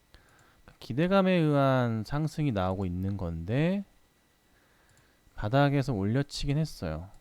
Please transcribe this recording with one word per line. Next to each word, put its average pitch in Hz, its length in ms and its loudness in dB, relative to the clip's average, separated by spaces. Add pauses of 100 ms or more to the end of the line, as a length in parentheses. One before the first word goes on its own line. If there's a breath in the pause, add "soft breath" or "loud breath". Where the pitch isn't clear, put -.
(800 soft breath)
기대감에 185 520 2
의한 135 760 2
상승이 151 460 -2
나오고 95 340 0
있는 92 300 -2
건데 107 680 -2 (1500 soft breath)
바닥에서 139 580 2
올려치긴 127 640 -2
했어요. 90 500 -6 (140)